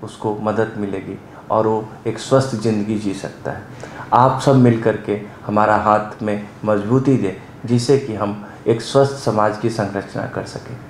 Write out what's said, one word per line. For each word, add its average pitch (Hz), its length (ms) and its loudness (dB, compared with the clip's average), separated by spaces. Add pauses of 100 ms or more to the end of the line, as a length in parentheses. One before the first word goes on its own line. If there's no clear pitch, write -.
उसको 107 380 -6
मदद 107 360 0
मिलेगी 98 420 -6 (320)
और 110 160 4
वो 110 220 0 (180)
एक 110 120 -4
स्वस्थ 135 360 2
ज़िंदगी 107 440 0
जी 98 140 -4
सकता 76 380 -10
है। - 440 -14 (180)
आप 127 280 4
सब 139 140 6
मिल 120 260 6
करके 104 400 0 (240)
हमारा 107 300 4
हाथ 107 480 0
में 104 240 -2 (180)
मजबूती 113 520 2
दें, 95 240 -2 (240)
जिससे 120 340 4
कि 110 160 -6
हम 101 300 -4 (220)
एक 113 140 2
स्वस्थ 135 300 4
समाज 107 460 0
की 117 120 -2
संरचना 98 560 -6
कर - 180 -8
सकें। - 340 -12 (120)